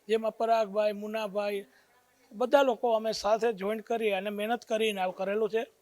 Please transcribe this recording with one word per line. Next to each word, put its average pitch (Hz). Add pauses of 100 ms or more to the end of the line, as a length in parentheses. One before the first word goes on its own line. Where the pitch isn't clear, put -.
જેમાં 220
પરાગભાઈ, 214
મુનાભાઈ, 208 (680)
બધા 247
લોકો 240
અમે 220
સાથે 220
જોઈન્ટ 202
કરી 226
અને 196
મહેનત 214
કરીને 220
આ 185
કરેલું 190
છે. 220 (160)